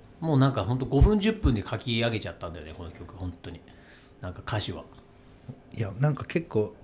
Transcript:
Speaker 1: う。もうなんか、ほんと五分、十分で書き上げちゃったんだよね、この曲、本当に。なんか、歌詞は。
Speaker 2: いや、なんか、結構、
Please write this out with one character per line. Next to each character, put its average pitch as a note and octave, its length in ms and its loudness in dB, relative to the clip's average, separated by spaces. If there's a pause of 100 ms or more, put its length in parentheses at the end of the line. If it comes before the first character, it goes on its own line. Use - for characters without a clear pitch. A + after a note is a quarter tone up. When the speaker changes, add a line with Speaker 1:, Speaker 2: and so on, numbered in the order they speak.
(220)
Speaker 1:
う。 - 20 -4
も D#3+ 120 4
う - 20 8
な C3+ 120 8
ん - 20 -4
か、 A2+ 100 -2
ほ A2 140 0
ん - 20 -4
と C3 80 -2
五 C#3 140 4
分、 G#3 180 8
十 G#3 140 4
分 C#3 240 2
で G2 120 -4
書 A2 80 -4
き A2+ 240 -2
上 A#2 80 2
げ A2+ 120 0
ち - 80 -8
ゃ E2+ 40 -8
っ - 60 -16
た F2+ 100 -8
ん E2 40 -8
だ E2 80 -10
よ D2+ 60 -12
ね、 D#2 100 -12
こ F2 80 -12
の E2+ 80 -10
曲、 - 240 -16
本 F2+ 260 -6
当 F#2 80 -12
に。 E2 100 -14 (600)
な F2+ 100 -8
ん - 20 -12
か、 - 140 -14
歌 G#2+ 140 -2
詞 G#2 100 -4
は。 D#2 140 -10 (920)
Speaker 2:
い - 40 -8
や、 G2 180 -4
な D3 120 2
ん D3 40 -2
か、 - 100 -8
結 E3+ 220 -4
構、 G#2+ 380 0